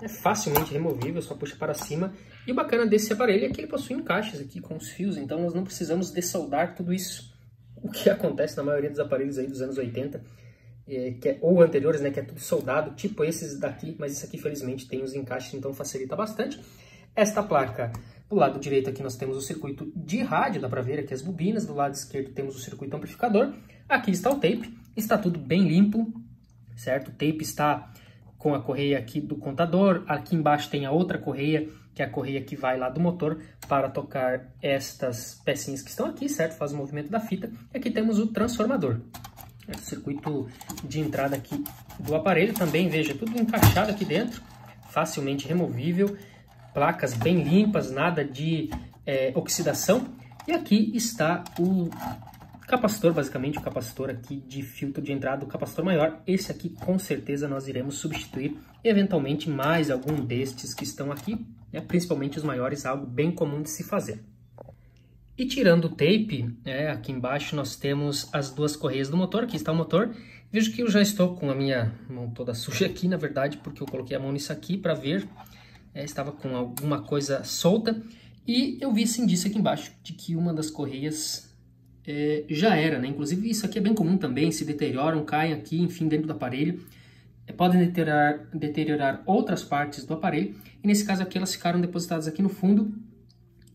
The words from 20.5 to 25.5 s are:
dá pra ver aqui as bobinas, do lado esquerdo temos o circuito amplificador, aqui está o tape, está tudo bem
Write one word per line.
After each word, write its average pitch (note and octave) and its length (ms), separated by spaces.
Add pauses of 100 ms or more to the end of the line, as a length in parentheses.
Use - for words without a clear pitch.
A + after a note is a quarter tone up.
dá B2 60
pra B2 120
ver C#3 200
aqui - 120
as B2+ 80
bobinas, F#3 460
do D3 80
lado C#3+ 180
esquerdo - 380
temos C3+ 260
o - 20
circuito - 380
amplificador, A#3 560 (360)
aqui C4 240
está F3+ 180
o C#4 60
tape, - 360 (240)
está G3+ 220
tudo E3+ 200
bem D#3+ 300